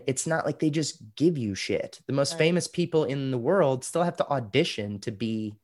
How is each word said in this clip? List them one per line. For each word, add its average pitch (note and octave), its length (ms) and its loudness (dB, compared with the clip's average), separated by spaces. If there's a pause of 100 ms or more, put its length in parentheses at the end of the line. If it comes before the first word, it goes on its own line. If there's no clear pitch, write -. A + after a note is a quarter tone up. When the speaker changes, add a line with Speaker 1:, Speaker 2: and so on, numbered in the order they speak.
Speaker 1:
it's C3 200 -2
not D#3+ 180 0
like D3 140 -4
they D#3+ 100 2
just C#3+ 460 -4
give D#3+ 220 2
you G#2+ 180 -2
shit. - 520 -4
The B2+ 60 -2
most C#3 200 0
Speaker 2:
Right. E3 60 -2
Speaker 1:
famous E3 280 4
people E3 380 0
in C3+ 260 -2
the B2+ 60 0
world C3+ 480 2
still E3+ 180 0
have E3+ 140 -2
to - 100 0
audition A2+ 720 0
to A#2 120 -6
be A2 520 -4